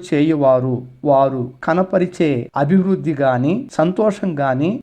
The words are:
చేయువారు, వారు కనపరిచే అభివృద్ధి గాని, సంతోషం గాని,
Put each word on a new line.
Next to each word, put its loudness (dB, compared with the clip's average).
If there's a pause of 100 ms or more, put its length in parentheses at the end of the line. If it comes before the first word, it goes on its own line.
(140)
చేయువారు, 2 (220)
వారు 2 (140)
కనపరిచే 0
అభివృద్ధి 0
గాని, 0
సంతోషం 0
గాని, -2